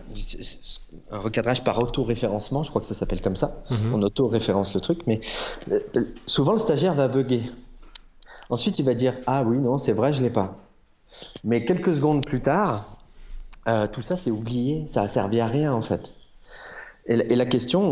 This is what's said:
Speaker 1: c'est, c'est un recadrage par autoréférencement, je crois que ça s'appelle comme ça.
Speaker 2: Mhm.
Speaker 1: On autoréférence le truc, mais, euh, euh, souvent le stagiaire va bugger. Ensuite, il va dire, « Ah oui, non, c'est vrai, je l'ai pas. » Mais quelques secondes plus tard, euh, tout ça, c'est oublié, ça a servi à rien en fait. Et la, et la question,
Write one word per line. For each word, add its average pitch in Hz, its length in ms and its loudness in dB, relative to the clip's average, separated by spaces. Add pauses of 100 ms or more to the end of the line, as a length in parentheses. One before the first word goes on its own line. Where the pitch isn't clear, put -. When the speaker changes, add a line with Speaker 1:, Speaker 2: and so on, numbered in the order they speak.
(160)
Speaker 1:
c'est, - 280 -6
c'est - 160 -10 (520)
un 107 60 -6
recadrage 113 460 0
par 107 160 0
autoréférencement, 117 840 0
je 156 80 -6
crois - 120 -2
que - 60 -8
ça - 60 -6
s'appelle 92 280 -2
comme 95 140 0
ça. - 360 -4
Speaker 2:
Mhm. 113 240 0
Speaker 1:
On 104 80 2
autoréférence 104 720 2
le - 60 0
truc, 175 260 0
mais, 110 120 2 (520)
euh, 104 80 4 (160)
euh, 117 60 4 (260)
souvent 143 260 4
le 226 60 2
stagiaire 170 340 2
va 139 140 4
bugger. 123 440 0 (1000)
Ensuite, 151 260 0
il 147 80 0
va 127 80 4
dire, « 123 220 2 (100)
Ah 135 180 2
oui, 117 140 2
non, 131 220 2
c'est 127 140 2
vrai, 139 200 2
je 131 80 0
l'ai 123 80 2
pas. » 95 260 0 (880)
Mais 113 220 0
quelques 185 280 2
secondes 147 320 2
plus 127 160 -2
tard, 139 560 0 (720)
euh, 110 200 4
tout - 140 -8
ça, 180 160 -2
c'est 131 140 -2
oublié, 123 560 -2
ça 107 160 2
a 104 40 0
servi 104 320 2
à 117 60 4
rien 143 260 2
en 113 100 2
fait. - 320 -4 (920)
Et 120 100 2
la, 117 100 4
et 113 100 4
la 123 100 4
question, 123 360 2 (100)